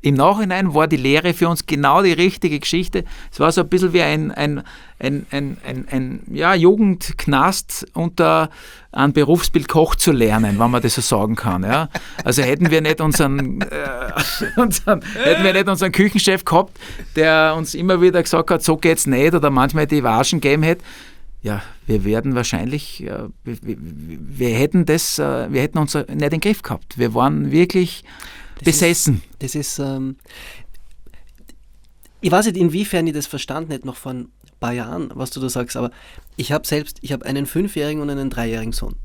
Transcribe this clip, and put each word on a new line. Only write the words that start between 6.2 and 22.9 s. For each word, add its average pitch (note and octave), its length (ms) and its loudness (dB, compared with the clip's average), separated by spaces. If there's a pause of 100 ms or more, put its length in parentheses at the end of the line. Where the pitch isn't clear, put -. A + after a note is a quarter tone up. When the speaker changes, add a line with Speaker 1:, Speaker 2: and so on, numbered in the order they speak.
Speaker 1:
ja, D#3+ 220 0
Jugendknast F#3 1400 2
unter D#3+ 560 2 (420)
einem C#3 200 2
Berufsbild D3+ 560 4
Koch D#3+ 280 4
zu - 160 2
lernen, A2 480 4
wenn A#2+ 120 4
man B2 120 2
das A#2 120 2
so B2+ 60 -2
sagen A2 340 0
kann. F#2 280 -2
Ja? C3+ 260 -2 (340)
Also C3 200 2
hätten D3+ 260 2
wir D#3+ 120 4
nicht D#3 200 0
unseren, C#3 600 0
äh, C3+ 500 -8 (440)
<laughs> - 0 -
unseren, G#3+ 460 0
hätten A3+ 420 0
wir F#3+ 100 4
nicht F#3+ 140 2
unseren F#3 240 0
Küchenchef F#3+ 540 2
gehabt, F3+ 340 2 (360)
der D#3 420 4
uns D#3+ 160 -6
immer F3+ 260 2
wieder F3 220 4
gesagt E3 300 2
hat, E3 120 2
„So D#3 140 2
geht's E3 300 2
nicht“, C#3 260 4
oder D3+ 160 2
manchmal C3+ 380 2
die D3 160 2
Waschen B2 360 2
gegeben C#3+ 240 2
hätte, E3+ 200 0 (580)
ja, G#2 200 -4 (260)
wir G#2+ 180 0
werden A#2 300 0
wahrscheinlich, A#2+ 680 -4